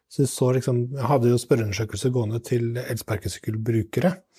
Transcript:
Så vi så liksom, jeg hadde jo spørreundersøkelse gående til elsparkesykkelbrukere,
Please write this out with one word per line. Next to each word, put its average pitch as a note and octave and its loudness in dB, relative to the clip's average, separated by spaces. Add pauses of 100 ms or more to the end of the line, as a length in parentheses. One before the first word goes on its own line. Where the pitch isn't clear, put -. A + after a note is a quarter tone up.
Så - 0
vi C3+ 6
så B2+ 2
liksom, B2 0
jeg C3+ -4
hadde B2 4
jo A#2+ 6
spørreundersøkelse G#2+ 0
gående A#2 -2
til A#2 -2
elsparkesykkelbrukere, A2+ -2 (220)